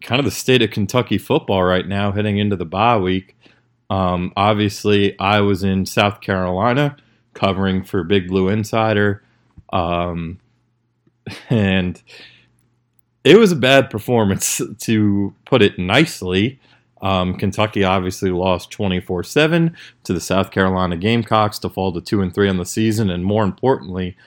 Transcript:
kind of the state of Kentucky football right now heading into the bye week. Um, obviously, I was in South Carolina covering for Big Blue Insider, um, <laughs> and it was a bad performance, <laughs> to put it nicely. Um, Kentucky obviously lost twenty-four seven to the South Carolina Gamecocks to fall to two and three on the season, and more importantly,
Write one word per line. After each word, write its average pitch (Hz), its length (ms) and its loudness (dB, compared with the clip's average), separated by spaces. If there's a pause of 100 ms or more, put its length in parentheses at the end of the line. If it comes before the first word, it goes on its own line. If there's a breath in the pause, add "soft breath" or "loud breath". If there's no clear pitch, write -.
kind 123 180 -2
of 143 60 0
the 95 60 -2
state 127 300 2
of 110 80 0
Kentucky 107 480 -2
football 107 460 0
right 92 240 0
now 101 240 -2
heading 104 260 -2
into 104 180 0
the 85 100 -6
bye 107 320 0
week. 92 380 -2 (540 soft breath)
Um, 90 480 -2
obviously, 104 840 0
I 101 220 2
was 98 220 0
in 95 240 0
South 104 340 0
Carolina 104 760 -2 (380 soft breath)
covering 95 500 0
for 92 200 -4
Big 90 240 0
Blue 92 200 0
Insider, 107 760 0 (500)
um, 87 680 -4 (520)
<laughs> - 580 -16
and 95 520 0 (1200 loud breath)
it 165 140 10
was 214 140 6
a 170 40 0
bad 131 340 4
performance, 110 720 0 (100)
<laughs> - 80 -18
to 101 540 0 (120)
put 123 160 2
it 101 160 4
nicely. 98 840 0 (420 soft breath)
Um, 92 340 -2
Kentucky 104 480 -2
obviously 92 460 -2
lost 90 420 -2
twenty-four 90 520 -4
seven 165 520 0 (280 loud breath)
to 95 100 -4
the 82 80 -4
South 95 300 -2
Carolina 92 460 0
Gamecocks 110 640 0
to - 100 -6
fall 95 240 -4
to 85 80 -8
two 104 200 -2
and 90 120 -2
three 101 160 2
on 92 80 -2
the 87 80 -6
season, 110 440 -2
and 87 140 -4
more 104 200 0
importantly, 92 720 -4 (120)